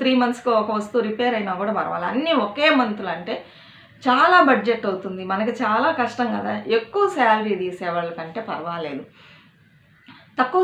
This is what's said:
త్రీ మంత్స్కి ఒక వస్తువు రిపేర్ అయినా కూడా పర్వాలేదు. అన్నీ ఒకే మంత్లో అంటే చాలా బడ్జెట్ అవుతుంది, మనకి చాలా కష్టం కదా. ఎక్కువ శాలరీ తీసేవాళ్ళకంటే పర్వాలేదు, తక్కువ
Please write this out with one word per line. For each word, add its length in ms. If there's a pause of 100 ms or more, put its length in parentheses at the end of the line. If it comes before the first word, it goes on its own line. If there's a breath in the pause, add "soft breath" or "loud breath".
త్రీ 100 (100)
మంత్స్కి 300 (100)
ఒక 160
వస్తువు 320
రిపేర్ 300
అయినా 220
కూడా 180
పర్వాలేదు. 340
అన్నీ 200 (140)
ఒకే 220 (120)
మంత్లో 360
అంటే 180 (720 loud breath)
చాలా 300 (100)
బడ్జెట్ 420
అవుతుంది, 340 (100)
మనకి 200 (100)
చాలా 260 (120)
కష్టం 260 (100)
కదా. 160 (240)
ఎక్కువ 260 (140)
శాలరీ 380 (100)
తీసేవాళ్ళకంటే 720 (100)
పర్వాలేదు, 540 (1400 loud breath)
తక్కువ 240